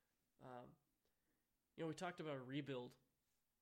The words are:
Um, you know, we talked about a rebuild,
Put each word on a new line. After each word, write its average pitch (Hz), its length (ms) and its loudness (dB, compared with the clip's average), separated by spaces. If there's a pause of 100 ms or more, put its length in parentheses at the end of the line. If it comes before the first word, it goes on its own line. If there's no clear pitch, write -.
(420)
Um, 127 260 -6 (1080)
you 156 80 2
know, 160 40 6
we 156 60 4
talked 175 260 -2
about 156 160 2
a 127 100 0
rebuild, 131 460 2 (680)